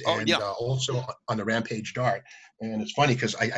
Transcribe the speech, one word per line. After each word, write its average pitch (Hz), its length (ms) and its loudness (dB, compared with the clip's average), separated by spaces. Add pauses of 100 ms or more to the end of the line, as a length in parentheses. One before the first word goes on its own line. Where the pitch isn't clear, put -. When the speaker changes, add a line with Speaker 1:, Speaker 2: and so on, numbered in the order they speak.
Speaker 1:
Oh, 170 140 2
Speaker 2:
and, 110 100 0
Speaker 1:
yeah. 170 80 4
Speaker 2:
uh, 101 160 -2
also 127 500 0 (240)
on 113 100 0
the 104 60 -2
Rampage 110 520 -2
Dart. 120 260 0 (400)
And 110 200 -4
it's 107 120 -6
funny 139 240 6
'cause 110 180 -2
I, 113 220 0